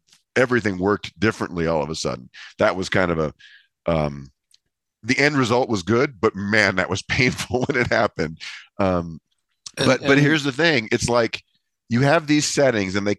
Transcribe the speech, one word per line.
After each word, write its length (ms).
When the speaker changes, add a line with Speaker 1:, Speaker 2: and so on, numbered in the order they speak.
Speaker 1:
everything 440
worked 400
differently 480
all 160
of 80
a 40
sudden. 360
That 180
was 140
kind 220
of 80
a, 140
um, 460
the 160
end 200
result 320
was 140
good, 360
but 160
man, 400
that 140
was 120
<laughs> 80
painful 560
when 140
it 80
happened. 540
Um, 400
Speaker 2:
And, 100
Speaker 1:
but, 180
but 120
Speaker 2:
and 20
Speaker 1:
here's 240
the 80
thing. 400
It's 180
like, 320
you 140
have 260
these 180
settings 500
and 120
they 120